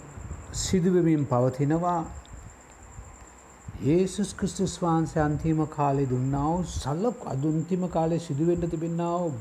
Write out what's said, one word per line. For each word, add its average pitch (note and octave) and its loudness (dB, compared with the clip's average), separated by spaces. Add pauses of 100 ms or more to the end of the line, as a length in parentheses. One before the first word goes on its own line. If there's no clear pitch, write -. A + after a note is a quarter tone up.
(540)
සිදුවෙමින් E3 4
පවතිනවා. C#3+ 2 (1800)
යේසුස් F#3 2
ක්‍රිස්තුස් F#3 -4
වහන්සේ E3 2
අන්තිම D3+ 2
කාලේ C#3+ 2
දුන්නා C3+ 0
වූ F3 0
සලකු-, E3 -4
අද C3+ -2
අන්තිම E3+ 0
කාලේ E3 0
සිදුවෙන්න E3+ 0
තිබෙන්නා E3+ -2
වූ D#3 -2